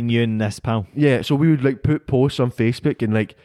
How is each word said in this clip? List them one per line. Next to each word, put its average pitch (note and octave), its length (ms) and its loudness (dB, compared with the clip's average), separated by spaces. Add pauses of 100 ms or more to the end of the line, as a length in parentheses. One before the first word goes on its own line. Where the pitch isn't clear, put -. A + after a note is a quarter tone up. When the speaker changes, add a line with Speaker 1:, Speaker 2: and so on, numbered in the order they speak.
Speaker 1:
mean A#2 60 -4
you A#2 160 2
and A2 160 -2
this G#2 180 -4
pal? A2+ 340 -4
Speaker 2:
Yeah, C#3 300 2
so D3 140 -2
we D#3+ 140 2
would, D3 120 2
like, C3+ 220 0
put - 240 -2
posts C3+ 320 0
on B2 100 0
Facebook B2 500 -2
and, A2 140 0
like, A2 300 -2